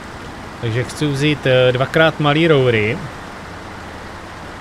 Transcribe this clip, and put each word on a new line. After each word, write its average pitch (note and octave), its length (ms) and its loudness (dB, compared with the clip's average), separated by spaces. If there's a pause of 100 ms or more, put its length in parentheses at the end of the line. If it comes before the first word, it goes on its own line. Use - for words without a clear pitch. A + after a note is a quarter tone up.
(600)
Takže A#2 240 -2
chci - 220 -4
vzít, C#3+ 400 0
eh, B2+ 260 6
dvakrát D3+ 480 2
malý D3+ 280 4
roury. B2 500 4 (1600)